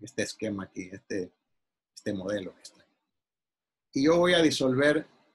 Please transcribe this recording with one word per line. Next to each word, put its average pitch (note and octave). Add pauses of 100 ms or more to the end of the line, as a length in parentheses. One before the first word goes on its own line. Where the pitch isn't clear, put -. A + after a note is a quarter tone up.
este G#2
esquema G2+
aquí, F2+
este, G2 (640)
este G2+
modelo F#2+
que -
está. - (1080)
Y C#3
yo D#3+
voy F3+
a E3+
disolver C#3+ (280)